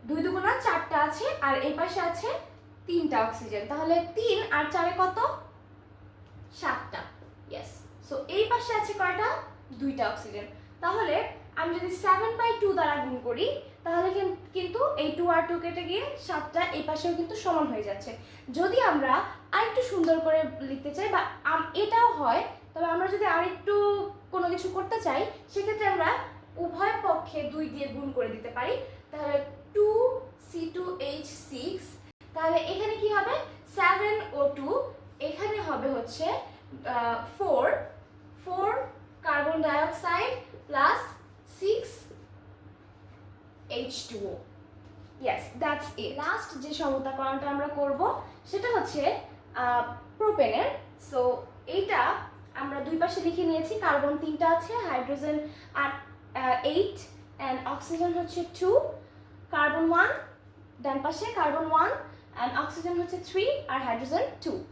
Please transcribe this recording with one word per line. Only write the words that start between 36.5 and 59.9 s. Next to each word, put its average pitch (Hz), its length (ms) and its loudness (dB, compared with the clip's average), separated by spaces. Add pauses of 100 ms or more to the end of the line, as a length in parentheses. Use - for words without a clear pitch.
ফোর, 320 340 4 (720)
ফোর 381 300 0 (480)
কার্বন 311 400 2
ডাইঅক্সাইড 320 760 0 (280)
প্লাস - 320 4 (600)
সিক্স 403 280 0 (1800)
এইচ - 400 -8
টু 226 100 -10
ও। 196 180 -6 (840)
Yes, - 400 -2
that's - 380 -2
it। 262 160 -6
লাস্ট 320 420 -4
যে 294 160 -8
সমতাকরণটা 269 760 -2
আমরা 285 180 -2
করব, 285 540 0 (220)
সেটা 403 240 -2
হচ্ছে, 320 520 0 (340)
আহ, 240 400 0 (240)
প্রোপেনের। 294 520 4 (420)
So 247 240 2 (300)
এইটা 392 500 2 (380)
আমরা 285 260 -6
দুই 320 180 -2
পাশে 349 220 2
লিখে 339 220 0
নিয়েছি, 320 320 0
কার্বন 294 440 2
তিনটা 311 300 0
আছে, 339 260 2
হাইড্রোজেন 302 760 -2 (260)
আর, 277 160 0
আহ, - 760 -2
এইট, 359 320 2 (440)
and 262 260 -4
অক্সিজেন 330 440 -2
হচ্ছে 349 320 -2 (160)
টু, 392 200 6 (720)
কার্বন 330 400 4